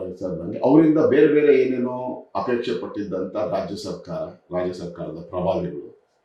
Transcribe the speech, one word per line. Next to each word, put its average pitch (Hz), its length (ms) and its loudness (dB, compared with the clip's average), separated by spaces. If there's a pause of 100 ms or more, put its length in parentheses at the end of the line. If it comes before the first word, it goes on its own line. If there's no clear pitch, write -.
(140)
ಸೇರಿದಂಗೆ 85 440 -8
ಅವರಿಂದ 151 400 6
ಬೇರೆ 147 280 6
ಬೇರೆ 147 280 6
ಏನೇನೋ 127 680 0 (140)
ಅಪೇಕ್ಷೆ 117 440 -2
ಪಟ್ಟಿದ್ದಂಥ 92 560 -6
ರಾಜ್ಯ 95 400 -4
ಸರ್ಕಾರ, 87 840 -10
ರಾಜ್ಯ 90 140 -4
ಸರ್ಕಾರದ 85 580 -12
ಪ್ರಭಾವಿಗಳು 90 720 -4 (220)